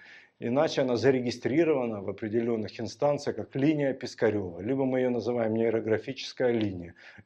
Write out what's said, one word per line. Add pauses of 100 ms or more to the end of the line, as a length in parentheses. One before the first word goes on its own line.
(380)
Иначе
она
зарегистрирована
в
определённых
инстанциях
как
линия
Пискарёва,
либо
мы
её
называем
нейрографическая
линия. (320)